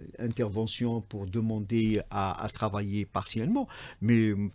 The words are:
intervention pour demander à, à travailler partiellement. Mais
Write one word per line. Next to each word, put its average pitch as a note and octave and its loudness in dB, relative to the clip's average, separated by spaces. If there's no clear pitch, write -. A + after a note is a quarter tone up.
intervention A2+ -2
pour G2 -8
demander A2 2
à, G2 -2
à G#2 -2
travailler G2+ -2
partiellement. D3+ 0
Mais A2 6